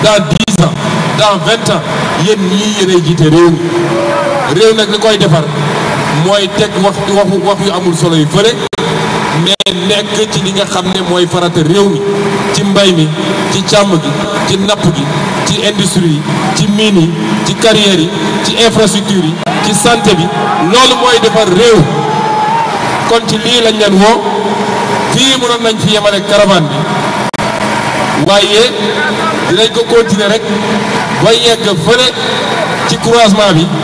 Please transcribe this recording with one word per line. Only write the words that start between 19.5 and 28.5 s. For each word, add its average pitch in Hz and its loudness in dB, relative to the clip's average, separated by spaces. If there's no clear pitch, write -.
ci 214 0
santé 226 2
bi, 165 0
loolu 254 4
mooy 240 2
defar 220 2
réew. 208 4
Kon 233 2
ci 214 0
lii 233 0
lañ 220 2
leen 202 2
woo. 208 4
Fii 262 0
mënoon 240 -2
nañ 220 0
fi 214 0
yemale 208 2
caravane 196 4
bi. 143 -4
Waaye 202 2